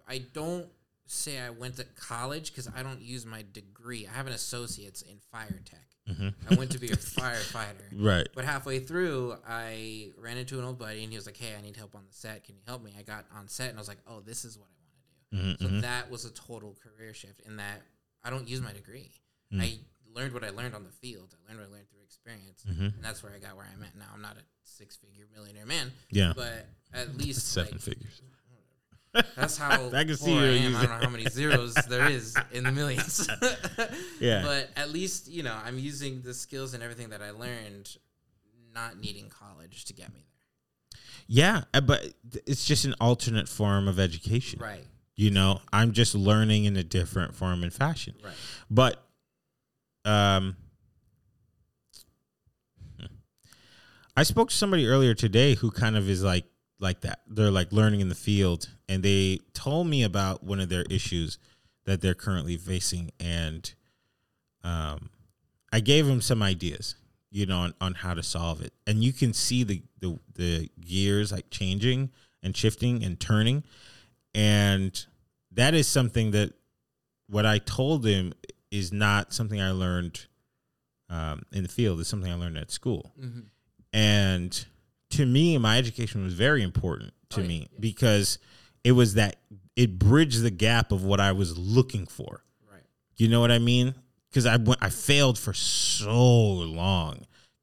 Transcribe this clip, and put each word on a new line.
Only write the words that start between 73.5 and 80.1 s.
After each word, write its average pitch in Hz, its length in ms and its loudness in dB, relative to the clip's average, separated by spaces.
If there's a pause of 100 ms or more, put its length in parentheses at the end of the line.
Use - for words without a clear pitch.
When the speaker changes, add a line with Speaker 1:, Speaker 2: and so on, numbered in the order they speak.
Speaker 2:
and 101 720 2 (460)
that 127 220 4
is 156 120 4
something 113 460 2
that 104 200 2 (760)
what 104 180 2
I 107 120 4
told 135 440 0
them 95 300 2 (380)
is 95 220 -4
not 101 400 2
something 107 280 -2
I 95 100 0
learned, 90 560 -2 (840)